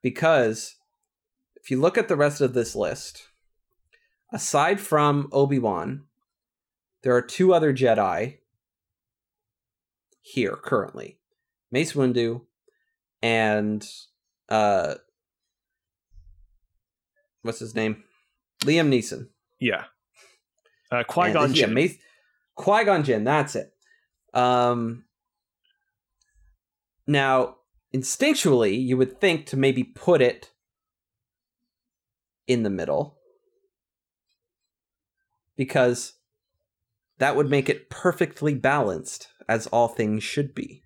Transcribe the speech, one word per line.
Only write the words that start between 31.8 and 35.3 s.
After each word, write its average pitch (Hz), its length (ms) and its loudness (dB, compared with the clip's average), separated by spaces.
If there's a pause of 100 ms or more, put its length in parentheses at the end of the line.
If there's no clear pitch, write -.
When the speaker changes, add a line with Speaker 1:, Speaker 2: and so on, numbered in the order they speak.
Speaker 1:
in 120 160 0
the 104 80 -2
middle, 80 480 -4 (2250)